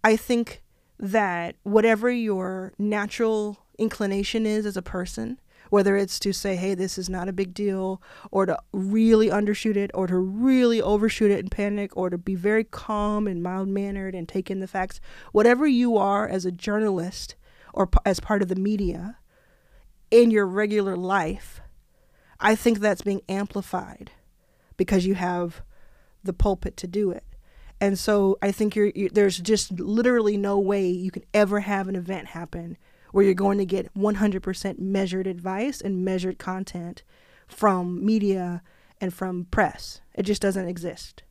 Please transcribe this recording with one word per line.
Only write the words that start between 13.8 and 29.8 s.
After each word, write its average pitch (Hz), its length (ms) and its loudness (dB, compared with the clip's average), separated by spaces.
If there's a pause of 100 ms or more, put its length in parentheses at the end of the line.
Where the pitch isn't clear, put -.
and 170 140 -8
take 190 200 -6
in 190 120 -4
the 190 80 -8
facts, 185 320 -6 (320)
whatever 240 340 6
you 240 300 4
are 202 320 2
as 185 160 -4
a 180 80 -2
journalist 196 840 -4 (380)
or 185 160 0
p-, - 180 4
as 190 140 2
part 202 220 0
of 180 60 -2
the 185 60 -2
media 190 640 -4 (960)
in 233 180 10
your 208 160 4
regular 202 480 0
life, 185 680 -4 (760)
I 214 160 4
think 220 240 2
that's 202 240 0
being 196 260 -2
amplified 196 840 -6 (640)
because 185 280 2
you 190 120 2
have 175 460 -4 (600)
the 190 100 -4
pulpit 196 420 0
to - 120 -12
do 190 240 -2
it. - 140 -10 (560)
And 196 180 2
so 196 420 4
I 196 100 0
think 214 240 -2
you're, 208 200 2
you, 190 160 -2
there's 190 280 4
just 202 340 0
literally 214 680 2